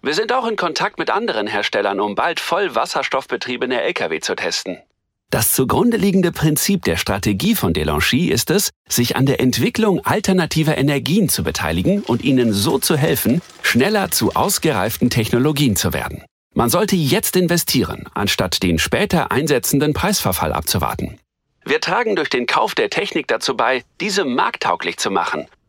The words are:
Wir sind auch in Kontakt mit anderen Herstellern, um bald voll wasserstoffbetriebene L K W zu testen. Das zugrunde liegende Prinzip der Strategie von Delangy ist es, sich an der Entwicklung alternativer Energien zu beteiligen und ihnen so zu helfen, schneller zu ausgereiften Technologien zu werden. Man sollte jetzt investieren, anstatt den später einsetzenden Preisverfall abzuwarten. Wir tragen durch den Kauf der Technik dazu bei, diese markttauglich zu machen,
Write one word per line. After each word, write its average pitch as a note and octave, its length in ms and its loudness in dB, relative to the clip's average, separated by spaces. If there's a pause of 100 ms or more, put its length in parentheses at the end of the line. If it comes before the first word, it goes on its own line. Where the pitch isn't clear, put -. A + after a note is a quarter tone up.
Wir C#3+ 120 -2
sind A3 180 0
auch B3 160 0
in A3+ 80 -2
Kontakt F3+ 420 -4
mit - 120 -4
anderen E3+ 360 -2
Herstellern, G#2 540 -2
um G#2 160 -2
bald D#3 240 -2
voll F3 340 -2
wasserstoffbetriebene B2+ 1080 -2
L - 120 0
K F2 160 -4
W D#2+ 120 -4
zu - 140 -4
testen. F2 420 -6 (520)
Das - 220 0
zugrunde F#3+ 460 2
liegende F3+ 340 4
Prinzip D#3+ 540 0
der E2+ 100 2
Strategie G2+ 580 0
von F2+ 200 0
Delangy D#2 560 0
ist A#2 200 0
es, G3 200 2 (180)
sich - 300 0
an C3 80 4
der C3+ 160 2
Entwicklung F3 640 2
alternativer D#3+ 720 2
Energien C#3+ 500 2
zu - 160 0
beteiligen F2 560 0
und - 240 -2
ihnen B2 300 2
so G2+ 240 0
zu - 180 0
helfen, D3 460 2 (200)
schneller F#3+ 500 2
zu - 240 0
ausgereiften B2 760 0
Technologien C3 680 2
zu - 160 0
werden. - 320 -6 (300)
Man A#2+ 160 2
sollte F#3+ 260 2
jetzt E3+ 400 0
investieren, E3+ 800 0
anstatt - 500 -2
den E2+ 160 2
später F3+ 540 0
einsetzenden C#3+ 580 2
Preisverfall G2+ 600 0
abzuwarten. - 640 -2 (500)
Wir D3+ 140 0
tragen G#3 340 0
durch D#3 140 -2
den B2 160 0
Kauf A2+ 300 0
der A2+ 160 0
Technik - 360 -4
dazu A#2 300 -2
bei, A#2+ 260 0 (160)
diese F#3+ 240 -2
markttauglich F2+ 760 -2
zu - 120 -4
machen, E2+ 380 -2 (220)